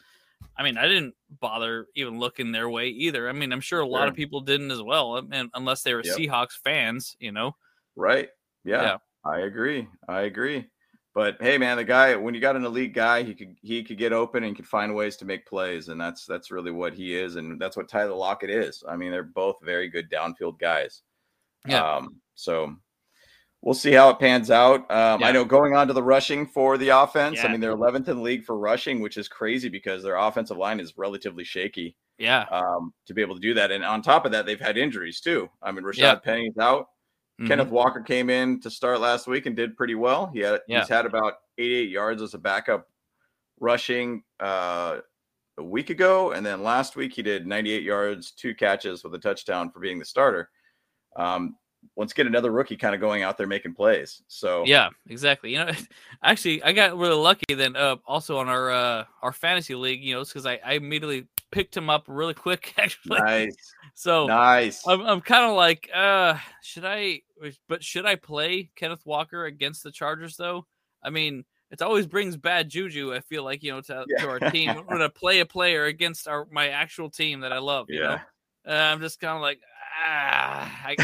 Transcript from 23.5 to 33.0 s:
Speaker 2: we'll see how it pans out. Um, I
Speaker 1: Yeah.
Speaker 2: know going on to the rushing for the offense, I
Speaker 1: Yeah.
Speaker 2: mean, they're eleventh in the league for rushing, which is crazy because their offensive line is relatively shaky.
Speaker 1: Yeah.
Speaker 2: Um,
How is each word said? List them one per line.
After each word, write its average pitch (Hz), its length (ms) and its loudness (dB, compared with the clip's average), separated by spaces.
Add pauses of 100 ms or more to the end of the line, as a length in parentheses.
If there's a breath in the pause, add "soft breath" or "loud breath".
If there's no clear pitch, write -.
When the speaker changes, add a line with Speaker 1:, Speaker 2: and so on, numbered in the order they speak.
Speaker 2:
we'll 131 140 2
see 143 180 2
how 135 180 12
it - 80 0
pans 127 320 4
out. 127 400 6
Um, 110 320 4
I 117 40 6
Speaker 1:
Yeah. 123 60 6
Speaker 2:
know 127 120 6
going 139 300 6
on 143 120 6
to 135 60 0
the 127 100 2
rushing 139 440 4
for 135 300 2
the 135 120 2
offense, 143 540 6
I 113 40 2
Speaker 1:
Yeah. 110 40 2
Speaker 2:
mean, 113 100 -2
they're 110 100 0
eleventh 123 380 0
in 135 80 0
the 117 60 -6
league 120 220 -2
for 113 120 -4
rushing, 117 440 0
which 104 160 -6
is 104 100 -10
crazy 123 420 -4
because 95 340 -6
their 95 140 -2
offensive 107 400 0
line 101 220 -2
is 82 180 -12
relatively 95 460 -8
shaky. 87 540 -8 (200)
Speaker 1:
Yeah. 113 340 2
Speaker 2:
Um, 87 420 -2 (140)